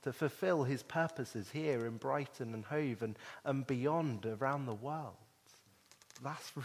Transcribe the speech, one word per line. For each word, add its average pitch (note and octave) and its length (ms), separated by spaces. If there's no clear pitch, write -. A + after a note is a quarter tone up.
to C3+ 100
fulfill D#3+ 520
his B2+ 180
purposes C#3+ 680
here C#3+ 360
in A2+ 100
Brighton C3+ 560
and A2 140
Hove C#3 360
and, A2 160
and C#3 220
beyond C3+ 600
around C3+ 400
the A#2 80
world. B2+ 420
That's C#3+ 300